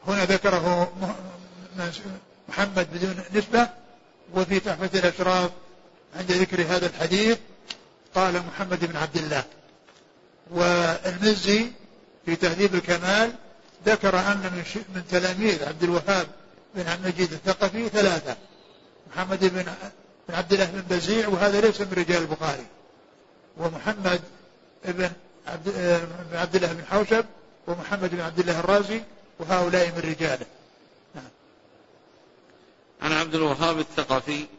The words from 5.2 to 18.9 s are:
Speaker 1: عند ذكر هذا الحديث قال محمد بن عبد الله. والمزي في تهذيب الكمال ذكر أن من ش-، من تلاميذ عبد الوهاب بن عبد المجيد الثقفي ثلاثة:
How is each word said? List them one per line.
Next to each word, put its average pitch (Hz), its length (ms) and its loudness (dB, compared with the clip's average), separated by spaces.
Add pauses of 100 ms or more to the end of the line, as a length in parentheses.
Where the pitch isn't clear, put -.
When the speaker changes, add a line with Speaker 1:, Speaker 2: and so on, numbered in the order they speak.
Speaker 1:
عند 180 160 -4
ذكر 180 300 2
هذا 175 240 2
الحديث 190 520 2 (760)
قال 180 320 2
محمد 180 380 -4
بن 165 120 -6
عبد 156 200 -4
الله. 151 260 -2 (1080)
والمزي 180 1200 2 (540)
في 165 100 2
تهذيب 180 400 2
الكمال 180 580 2 (520)
ذكر 202 340 4
أن 202 180 2
من 180 260 -6 (100)
ش-، 196 220 -10
من 175 160 -8
تلاميذ 180 540 2
عبد 160 180 -4
الوهاب 175 440 2 (480)
بن 175 120 -4
عبد 180 180 -4
المجيد 175 280 0
الثقفي 196 560 0
ثلاثة: 180 480 2 (760)